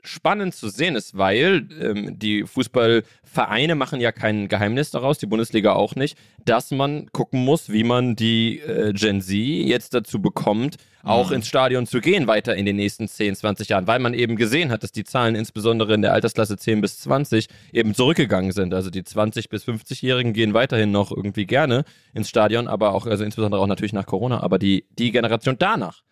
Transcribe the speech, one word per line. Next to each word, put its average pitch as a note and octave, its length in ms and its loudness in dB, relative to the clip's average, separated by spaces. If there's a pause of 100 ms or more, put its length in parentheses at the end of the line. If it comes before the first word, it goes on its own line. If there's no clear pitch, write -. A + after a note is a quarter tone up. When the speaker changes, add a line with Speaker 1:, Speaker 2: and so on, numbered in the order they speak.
Speaker 1:
spannend G3 520 -2
zu - 140 -10
sehen C3 280 -2
ist, G2 220 -8
weil, A#2 500 2 (120)
ähm, G2+ 380 -4
die G#2+ 260 -2
Fußballvereine A#2+ 1300 0
machen C#3 260 -2
ja A#2 120 0
kein G#2+ 360 -2
Geheimnis G#2+ 420 0
daraus, C3+ 280 0
die B2+ 80 -8
Bundesliga G#2+ 460 2
auch G2 240 2
nicht, C3+ 200 -2 (280)
dass A#2 260 2
man C#3+ 420 -2
gucken B2+ 320 -2
muss, C#3+ 260 2
wie G#2+ 140 2
man A#2+ 320 2
die, A2+ 440 2
äh, G#2+ 320 -2
Gen G2+ 280 2
Z F#2 140 -6
jetzt B2 600 0
dazu A#2 280 -2
bekommt, G#2+ 540 -2 (260)
auch A#2+ 280 2
Speaker 2:
Mhm. C#3 60 0
Speaker 1:
ins A2 120 -4
Stadion B2+ 380 2
zu B2 140 -2
gehen E3 260 2
weiter G#2+ 300 2
in G2 100 0
den G2+ 100 2
nächsten G2+ 320 -2
zehn, G2+ 280 -2
zwanzig G#2 320 -4
Jahren, F#2+ 180 0
weil A#2 120 2
man A#2+ 160 -2
eben A#2 220 0
gesehen A#2+ 340 2
hat, A2 120 -2
dass A2 100 -10
die G#2+ 120 -8
Zahlen A#2 300 0
insbesondere A2 600 0
in G#2+ 80 2
der G2 100 2
Altersklasse G#2+ 440 0
zehn G#2+ 240 0
bis G2+ 180 -4
zwanzig C3+ 500 -2 (240)
eben A2 220 2
zurückgegangen G#2 580 2
sind. F#2 220 -2
Also F#2 160 -2
die F2+ 140 -8
zwanzig G#2+ 440 -2
bis G#2+ 160 -8
fünfzigjährigen B2 680 -2
gehen G#2+ 220 2
weiterhin A2+ 360 2
noch G2+ 200 2
irgendwie G2 360 -6
gerne D3 380 2 (300)
ins A2 140 -4
Stadion, A2+ 400 2
aber G#2 260 2
auch, G2+ 120 -2
also G#2+ 180 -2
insbesondere G#2 360 -2
auch - 60 2
natürlich G2+ 260 -4
nach G2 140 -4
Corona, A#2 360 -2
aber F#2 160 2
die, G2 280 2 (120)
die A#2 140 0
Generation A#2 460 0
danach, E3+ 540 -2